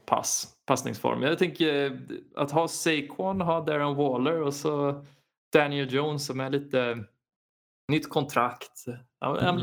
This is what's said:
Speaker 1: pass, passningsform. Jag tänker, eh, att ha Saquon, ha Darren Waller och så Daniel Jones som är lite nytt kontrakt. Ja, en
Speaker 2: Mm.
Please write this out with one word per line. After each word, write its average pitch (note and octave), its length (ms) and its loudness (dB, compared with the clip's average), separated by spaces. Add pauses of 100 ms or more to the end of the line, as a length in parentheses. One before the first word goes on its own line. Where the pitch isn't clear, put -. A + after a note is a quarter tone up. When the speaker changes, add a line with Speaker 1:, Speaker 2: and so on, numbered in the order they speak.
Speaker 1:
pass, - 600 -2
passningsform. A#2+ 560 0
Jag D3+ 180 0
tänker, D3 520 2
eh, B2+ 60 -10 (380)
att C#3+ 160 -2
ha E3 160 2
Saquon, E3 760 -2
ha E3 200 2
Darren D3 340 0
Waller C#3+ 460 2
och C#3+ 120 0
så C#3+ 520 -2 (480)
Daniel C#3+ 400 4
Jones D3 320 0
som C3 140 -6
är C3 100 -2
lite B2+ 540 0 (880)
nytt D3 180 0
kontrakt. - 760 -2 (340)
Ja, C#3 200 -2
en - 80 2
Speaker 2:
Mm. F3+ 160 2